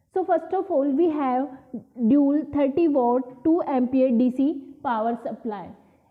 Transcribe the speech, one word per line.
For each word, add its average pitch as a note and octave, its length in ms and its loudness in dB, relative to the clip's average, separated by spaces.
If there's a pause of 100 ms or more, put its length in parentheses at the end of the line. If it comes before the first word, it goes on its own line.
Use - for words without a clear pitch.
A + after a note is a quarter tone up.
(140)
So F#4 100 -2
first E4 300 -2
of F#4+ 160 -4
all C#4+ 220 0
we D#4+ 180 2
have C#4 380 -2 (600)
dual C#4+ 460 4
thirty C#4+ 340 0
watt B3+ 560 0
two E4 220 2
ampere C4 460 2
D A#3+ 260 4
C C#4 240 0 (220)
power A#3 400 -2
supply. G#3 460 -10 (420)